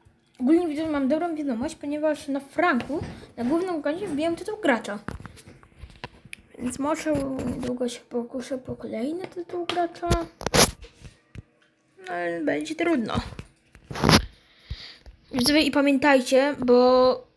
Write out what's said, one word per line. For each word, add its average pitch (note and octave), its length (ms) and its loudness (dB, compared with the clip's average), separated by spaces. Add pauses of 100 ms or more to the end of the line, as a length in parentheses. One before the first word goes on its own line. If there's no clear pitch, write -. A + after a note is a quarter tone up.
(400)
Ogólnie E4 280 4
widzę, D4 160 -4
że D#4+ 60 -4
mam C#4 180 0
dobrą D#4+ 280 0
wiadomość, C#4 380 -4
ponieważ D4+ 540 -4
na C#4 120 -4
Franku, D4+ 600 -2 (360)
na A#3+ 80 -6
głównym E4 380 0
koncie F4 260 -4
wbiłem D#4+ 280 -2
tytuł G#4 200 -8
gracza. A3+ 420 -2 (1600)
Więc B3 200 -6
może D#4 340 -2 (340)
niedługo B3 420 -4
się - 120 -10
pokuszę B3 580 -8
po B3 180 -10
kolejny B3+ 500 -6
tytuł F4 400 -8
gracza. F4 420 -4 (1900)
No, F#4 140 -10
ale E4+ 280 -2
będzie D4+ 340 -2
trudno. D#4+ 400 0 (2250)
Widzowie, C#4 300 4
i C4+ 80 2
pamiętajcie, C#4 880 4
bo B3+ 800 4